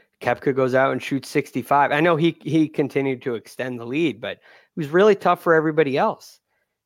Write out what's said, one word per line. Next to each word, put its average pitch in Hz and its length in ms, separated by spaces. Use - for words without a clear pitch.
Koepka 123 340
goes 131 200
out 135 180
and 127 100
shoots - 260
sixty-five. 139 640
I 147 80
know 170 160
he, 165 260
he 151 260
continued 135 540
to 123 120
extend 120 460
the 117 60
lead, 131 340
but 98 160
it - 400
was 151 120
really 190 260
tough 175 280
for 170 120
everybody 151 420
else. - 440